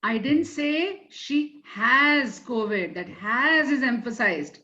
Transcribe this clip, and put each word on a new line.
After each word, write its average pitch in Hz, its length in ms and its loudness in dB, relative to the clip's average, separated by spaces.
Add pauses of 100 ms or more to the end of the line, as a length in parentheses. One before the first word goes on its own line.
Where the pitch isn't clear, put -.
I 226 140 0
didn't 294 280 2
say 311 640 -4
she - 560 -4
has 262 720 2
covid. 214 540 -4
That 175 160 -10
has 269 600 2
is 269 120 2
emphasized. 226 800 -2